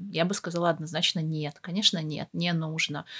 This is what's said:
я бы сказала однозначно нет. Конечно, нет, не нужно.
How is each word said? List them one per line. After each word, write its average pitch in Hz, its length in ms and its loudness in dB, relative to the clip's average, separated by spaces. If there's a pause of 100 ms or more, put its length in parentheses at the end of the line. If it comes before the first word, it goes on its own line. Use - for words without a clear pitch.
(120)
я 160 140 2
бы 190 80 2
сказала 175 380 2
однозначно 160 480 0
нет. 156 420 -2
Конечно, 185 400 2
нет, 147 320 -4
не 175 180 0
нужно. 160 540 0 (140)